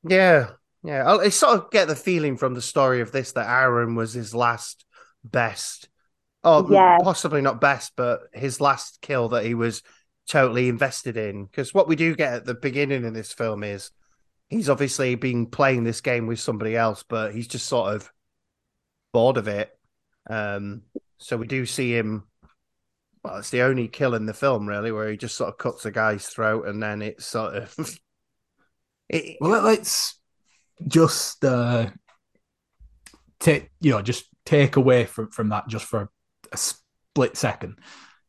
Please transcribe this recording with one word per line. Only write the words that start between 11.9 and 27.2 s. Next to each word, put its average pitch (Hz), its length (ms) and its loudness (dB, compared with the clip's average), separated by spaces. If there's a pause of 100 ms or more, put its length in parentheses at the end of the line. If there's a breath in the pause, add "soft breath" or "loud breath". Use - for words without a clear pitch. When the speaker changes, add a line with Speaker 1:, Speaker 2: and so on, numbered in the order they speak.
Speaker 1:
do 160 220 0
get 143 180 -2
at 117 100 -8
the 123 120 -6
beginning 135 480 -2
of 113 100 -6
this 110 180 -12
film 107 300 -6
is 101 300 -10 (560)
he's 208 200 -4
obviously 131 460 0
been 120 320 -2
playing 131 380 2
this 113 160 -4
game 120 260 -2
with 117 140 -6
somebody 110 360 -4
else, 113 320 0
but 110 240 -6
he's 117 140 -8
just - 200 -10
sort 107 280 -2
of 104 160 -10 (1000)
bored 123 240 4
of 107 100 -4
it. 104 240 -6 (580)
Um, 101 540 -8 (360)
so - 180 -8
we 113 100 -6
do 131 180 -4
see 120 320 -4
him, 107 280 -4 (1000)
well, - 140 -12
it's 104 140 -12
the 123 120 0
only 127 240 0
kill 123 280 -2
in 107 120 -4
the 110 80 -6
film, 113 340 0
really, 104 220 -4
where 107 200 -6
he 107 60 -8
just 113 200 -10
sort - 140 -4
of - 80 -20
cuts - 280 -8
a 104 60 -8
guy's 107 340 -2
throat 110 400 -2
and 104 160 -8
then 107 200 -6
it's - 220 -12